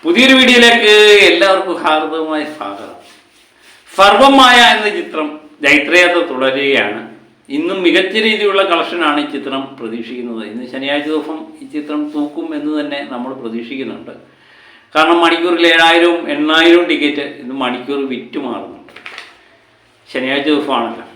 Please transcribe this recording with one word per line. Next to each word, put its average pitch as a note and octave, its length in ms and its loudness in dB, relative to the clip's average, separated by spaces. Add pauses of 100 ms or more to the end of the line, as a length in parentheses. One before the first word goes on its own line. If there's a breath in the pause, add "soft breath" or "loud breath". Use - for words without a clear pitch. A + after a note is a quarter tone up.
പുതിയൊരു A3+ 300 4
വീഡിയോയിലേക്ക് A#3 580 4 (400)
എല്ലാവർക്കും F#3 460 2
ഹാർദവമായ D#3 680 -2
സ്വാഗതം. G2+ 540 -14 (960 soft breath)
സർവമായ B3 600 6 (160)
എന്ന G#3+ 220 -4
ചിത്രം D#3 440 -8 (220)
ജൈത്രയാത്ര D#3+ 560 2
തുടരുകയാണ്. C3 800 -2 (480)
ഇന്നും F3 340 -4
മികച്ച F3+ 320 2
രീതിയിലുള്ള G#3 480 0
കളക്ഷനാണ് E3 580 -2
ഈ C#3+ 120 -6
ചിത്രം C3+ 480 -8
പ്രതീക്ഷിക്കുന്നത്. A#2 680 -10
ഇന്ന് A#2+ 260 -12
ശനിയാഴ്ച C#3+ 340 -4
ദിവസം D#3 320 -6 (240)
ഈ C3+ 100 -18
ചിത്രം D3 420 -8
തൂക്കും D3+ 400 -8
എന്ന് D3 260 -6
തന്നെ C#3+ 300 -8
നമ്മൾ B2+ 220 -10
പ്രതീക്ഷിക്കുന്നുണ്ട്. A#2 760 -10 (840 soft breath)
കാരണം D#3+ 260 4
മണിക്കൂറിൽ E3+ 460 2
ഏഴായിരവും E3 640 4
എണ്ണായിരവും D#3+ 580 4
ടിക്കറ്റ് C#3+ 380 -2 (160)
ഇന്ന് B2+ 120 -12
മണിക്കൂർ B2+ 520 -6
വിറ്റ് B2 320 -10
മാറുന്നുണ്ട്. A2+ 560 -12 (1120 loud breath)
ശനിയാഴ്ച C3+ 400 -4
ദിവസമാണല്ലോ. A#2 680 -4